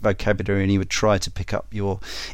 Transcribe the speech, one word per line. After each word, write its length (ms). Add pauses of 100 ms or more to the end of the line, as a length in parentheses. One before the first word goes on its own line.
vocabulary, 600
and 100
he 60
would 120
try 280
to 120
pick 240
up 160
your 300 (340)